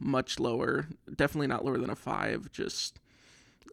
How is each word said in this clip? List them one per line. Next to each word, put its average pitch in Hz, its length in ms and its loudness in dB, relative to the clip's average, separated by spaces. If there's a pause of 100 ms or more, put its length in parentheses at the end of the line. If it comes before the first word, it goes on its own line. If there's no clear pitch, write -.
much 131 400 0
lower. 131 480 2 (260)
Definitely 143 340 2
not 123 160 0
lower 127 140 2
than 123 120 0
a 110 40 -2
five, 110 560 -2
just - 480 -4 (760)